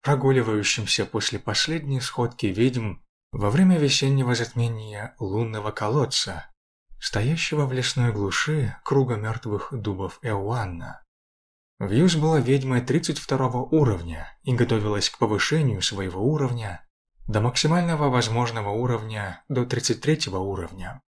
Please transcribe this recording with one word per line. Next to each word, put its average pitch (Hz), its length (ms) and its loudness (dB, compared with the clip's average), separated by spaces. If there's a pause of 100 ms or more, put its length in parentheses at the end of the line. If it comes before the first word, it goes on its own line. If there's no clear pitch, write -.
прогуливающимся 113 1040 2
после - 320 -4
последней 139 640 -2
сходки 120 460 -2
ведьм 110 480 0 (360)
во 104 180 0
время 180 280 6
весеннего 135 560 2
затмения 113 880 -4
лунного 107 520 -2
колодца, 107 800 -2 (480)
стоящего 147 680 0
в 131 80 -2
лесной 123 380 0
глуши 104 720 0
круга 127 340 2
мертвых 107 540 -4
дубов 98 520 -6
Эуанна. 101 800 -4 (760)
Вьюз 151 360 4
была 156 240 4
ведьмой 131 420 2
тридцать 156 380 -2
второго 127 400 -2
уровня 95 840 0
и 131 100 0
готовилась 107 560 0
к - 80 -12
повышению 110 640 2
своего 95 400 -4
уровня 120 640 -2 (400)
до 107 160 2
максимального 151 680 2
возможного 117 640 0
уровня 110 800 -4
до 127 160 0
тридцать 120 360 -2
третьего 139 380 0
уровня. 92 680 -6